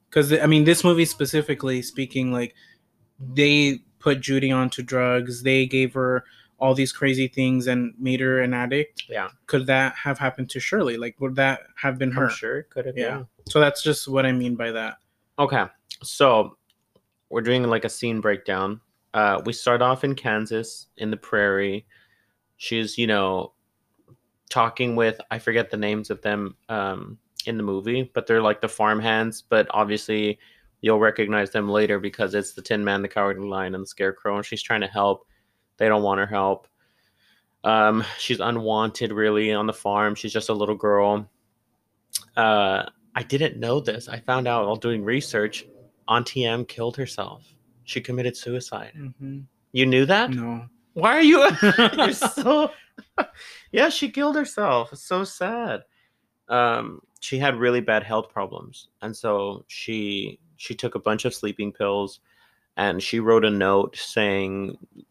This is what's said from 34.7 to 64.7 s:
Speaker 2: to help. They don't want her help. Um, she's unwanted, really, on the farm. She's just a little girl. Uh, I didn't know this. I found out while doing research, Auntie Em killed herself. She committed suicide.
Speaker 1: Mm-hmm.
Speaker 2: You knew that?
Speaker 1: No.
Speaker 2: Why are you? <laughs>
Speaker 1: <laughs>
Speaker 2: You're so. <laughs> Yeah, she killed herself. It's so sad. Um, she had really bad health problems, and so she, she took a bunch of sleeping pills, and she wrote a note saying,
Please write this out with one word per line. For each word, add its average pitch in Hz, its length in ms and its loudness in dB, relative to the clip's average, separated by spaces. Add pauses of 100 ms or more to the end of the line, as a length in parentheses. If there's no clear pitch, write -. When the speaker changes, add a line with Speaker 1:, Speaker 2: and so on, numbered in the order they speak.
Speaker 2:
to 98 80 -2
help. 101 360 0 (520)
They 110 100 2
don't 107 160 4
want 98 160 2
her 98 80 0
help. 98 400 -2 (960)
Um, 110 400 4 (160)
she's - 220 -4
unwanted, 110 720 -2
really, 107 400 2
on 107 160 -2
the 110 40 -2
farm. 104 440 0
She's 107 160 -10
just 110 160 -4
a 113 40 -2
little 104 220 0
girl. 104 560 2 (1080)
Uh, 104 500 2 (280)
I 117 80 -4
didn't 139 380 -2
know 117 200 0
this. 120 280 -6
I 113 100 -12
found 127 300 -2
out 117 180 0
while 104 100 -2
doing 110 280 -4
research, 110 600 -4 (440)
Auntie 117 360 0
Em 117 200 -2
killed 117 320 -8
herself. - 480 -10 (400)
She - 160 -8
committed 123 360 -6
suicide. 113 600 -10
Speaker 1:
Mm-hmm. 135 420 -14 (320)
Speaker 2:
You 131 140 4
knew 131 200 6
that? 196 240 2
Speaker 1:
No. 117 360 -6 (280)
Speaker 2:
Why 196 220 4
are 320 60 4
you? 311 160 10
<laughs> 208 400 6
Speaker 1:
<laughs> 233 180 6
Speaker 2:
You're 285 160 4
so. 285 640 2
<laughs> - 40 -20 (880)
Yeah, 302 200 4
she 285 200 -4
killed 285 240 0
herself. 202 580 0
It's - 120 -20
so 185 180 -2
sad. 190 600 -6 (680)
Um, 117 520 0 (200)
she - 180 -6
had 135 180 0
really 123 240 2
bad 110 220 2
health 110 280 -4
problems, - 580 -12 (140)
and 110 140 -10
so 101 520 -4
she, 101 720 -6 (160)
she - 180 -14
took 120 200 -6
a 110 40 -6
bunch 107 260 -2
of 123 100 -4
sleeping 104 380 -6
pills, 101 480 -4 (560)
and 95 260 -2
she - 180 -2
wrote 113 240 6
a 107 60 4
note 98 460 2
saying, 98 840 -4 (320)